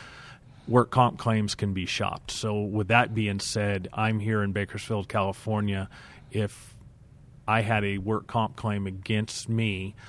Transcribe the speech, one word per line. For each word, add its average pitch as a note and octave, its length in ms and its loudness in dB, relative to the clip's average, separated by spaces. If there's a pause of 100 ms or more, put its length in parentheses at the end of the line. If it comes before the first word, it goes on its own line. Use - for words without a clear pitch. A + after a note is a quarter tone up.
(680)
work A#2 240 6
comp B2 280 6
claims A2 360 2
can G2+ 180 0
be F#2 140 -2
shopped. - 440 -4
So G#2 300 -2
with G#2 280 0
that A#2 260 6
being G#2 260 0
said, G2+ 520 -2
I'm A2 280 0
here G#2+ 220 2
in G2+ 100 0
Bakersfield, G2+ 560 -4
California. G2+ 800 0 (420)
If - 440 -4 (720)
I A2+ 160 4
had G#2+ 200 2
a G2+ 140 0
work G2+ 300 -2
comp A2 300 -2
claim G2+ 300 -2
against G#2+ 600 -4
me, G#2 460 -2 (140)